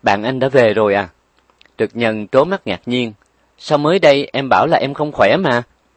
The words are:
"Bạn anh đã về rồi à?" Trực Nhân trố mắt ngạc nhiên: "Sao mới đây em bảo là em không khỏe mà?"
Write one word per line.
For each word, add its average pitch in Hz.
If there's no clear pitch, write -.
"Bạn 104
anh 131
đã 131
về 120
rồi 104
à?" 98
Trực 139
Nhân 110
trố 131
mắt 190
ngạc 90
nhiên: 120
"Sao -
mới 156
đây 147
em 135
bảo 185
là 214
em 139
không 151
khỏe 110
mà?" 127